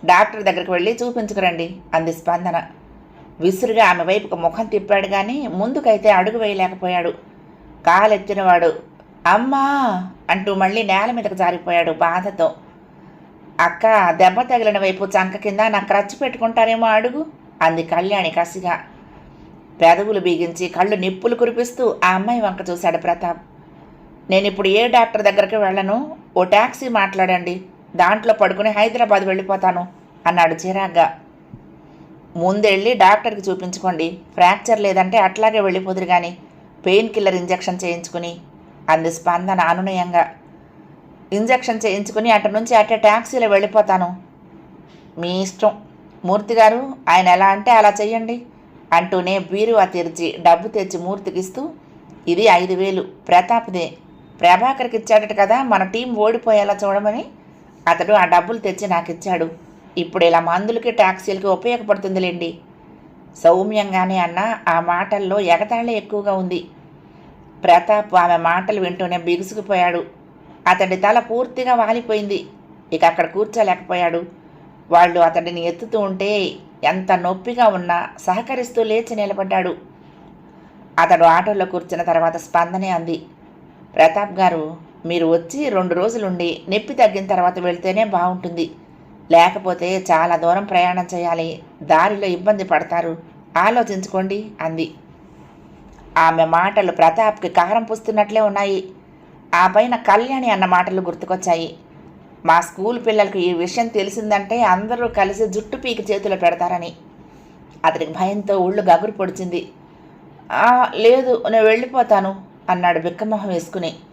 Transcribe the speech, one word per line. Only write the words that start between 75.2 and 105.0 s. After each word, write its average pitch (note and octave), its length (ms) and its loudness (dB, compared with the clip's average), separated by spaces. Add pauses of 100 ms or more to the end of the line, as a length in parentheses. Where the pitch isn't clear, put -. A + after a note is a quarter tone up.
ఎత్తుతూ E3+ 380 -4
ఉంటే G3 520 -4 (320)
ఎంత F#3 280 -2
నొప్పిగా F#3+ 560 0
ఉన్నా F3 420 -2 (100)
సహకరిస్తూ A#3+ 640 -4
లేచి A3+ 320 -2
నిలబడ్డాడు. G3 600 -4 (1200)
అతడు E3 240 4
ఆటోలో F3+ 420 4
కూర్చున్న F3 380 -6
తర్వాత E3 340 0
స్పందనే F3+ 520 -2
అంది, E3+ 320 -4 (720)
"ప్రతాప్ F#3+ 440 2
గారు, E3 380 0 (280)
మీరు E3+ 200 0
వచ్చి E3+ 440 0
రెండు F#3 240 -2
రోజులుండి F#3 760 -4
నొప్పి G#3 240 -4
తగ్గిన G3+ 340 2
తర్వాత F3+ 320 0
వెళ్తేనే F3+ 440 -2
బాగుంటుంది. F3+ 680 -4 (600)
లేకపోతే F3+ 680 2
చాలా F3 360 2
దూరం E3+ 300 0
ప్రయాణం F3+ 480 0
చేయాలి, E3+ 500 -4 (200)
దారిలో F#3 420 2
ఇబ్బంది F#3+ 380 0
పడతారు. E3+ 540 -2 (400)
ఆలోచించుకోండి," G3 920 -2 (100)
అంది. D#3+ 320 -6 (1200)
ఆమె E3 280 4
మాటలు F3+ 460 2
ప్రతాప్కి E3 580 2
కారం F#3+ 340 0
పూస్తున్నట్లే A3 580 -2
ఉన్నాయి. G3 460 -2 (680)
ఆ F3+ 120 6
పైన A3 280 2
కళ్యాణి A#3+ 540 0
అన్న F#3+ 160 2
మాటలు F#3 360 0
గుర్తుకొచ్చాయి. F3 720 -4 (720)
"మా E3 160 4
స్కూల్ G#3+ 440 -6
పిల్లలకు G3+ 320 0
ఈ F3+ 160 0
విషయం F3+ 340 -2
తెలిసిందంటే G#3 760 -2
అందరూ G#3+ 440 0